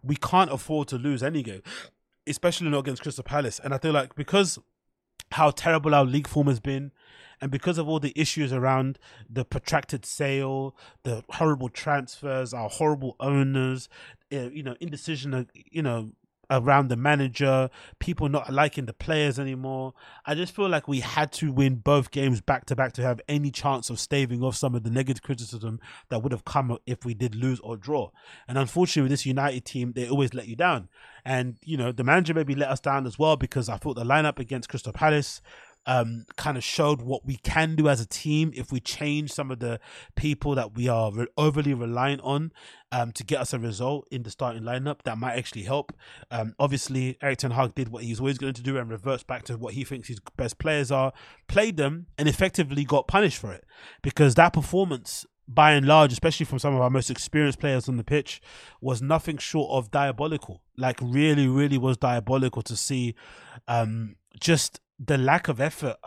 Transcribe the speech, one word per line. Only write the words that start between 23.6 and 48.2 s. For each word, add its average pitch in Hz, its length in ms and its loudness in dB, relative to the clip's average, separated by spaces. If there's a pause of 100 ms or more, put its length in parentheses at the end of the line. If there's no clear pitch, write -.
of 117 80 -6
staving 123 440 -2
off 131 140 0
some 127 180 0
of 117 100 -2
the 113 60 -4
negative 131 320 0
criticism 117 580 -8 (280)
that 117 120 -2
would 127 120 -2
have 117 120 -4
come 123 420 0
if 123 180 -8
we 120 100 -4
did 110 200 -2
lose 123 260 -2
or 117 160 -10
draw. 123 340 -4 (360)
And 123 100 -6
unfortunately, 156 460 2
with 131 80 2
this 139 160 0
United 135 380 0
team, 123 280 -4
they 120 160 -4
always 135 240 2
let 123 140 -8
you 113 100 -10
down. 147 320 2 (360)
And, 127 400 -2
you 160 120 -4
know, 123 140 -2
the 123 140 -4
manager 165 280 4
maybe 147 220 0
let 135 160 0
us 135 100 -2
down 139 260 0
as 110 120 -8
well, 156 180 6
because 120 320 -4
I 113 80 -6
thought 135 180 -6
the 117 100 -6
lineup 147 340 2
against 123 300 -8
Crystal 117 240 -8
Palace, 151 500 0 (460)
um, 117 380 0 (100)
kind 147 200 -4
of 120 80 -6
showed 147 360 2
what 127 240 -6
we 131 120 -4
can 160 400 2
do 151 120 4
as 131 120 4
a 113 80 -6
team 156 480 0
if 127 160 -10
we 127 80 -2
change 147 520 -4
some 135 200 -6
of 113 80 -8
the 117 180 -4 (380)
people 147 400 0
that 110 180 -2
we 120 140 0
are 113 240 2
re-, 117 160 -2 (100)
overly 147 360 2
reliant 123 480 -2
on, 151 300 -2 (380)
um, 120 220 -2
to - 100 -12
get 131 180 0
us 120 120 -4
a 117 80 -2
result 120 500 -4
in 123 140 -8
the 110 60 -12
starting 113 340 -6
lineup. 131 400 -6
That 113 120 -4
might 117 180 -4
actually 117 280 -8
help. 139 300 -4 (400)
Um, 113 260 -4
obviously, 131 640 -2
Eric 139 160 -2
Ten 123 140 -2
Hag 123 240 0
did 123 140 -4
what 113 120 -12
he's 117 160 -6
always 135 180 0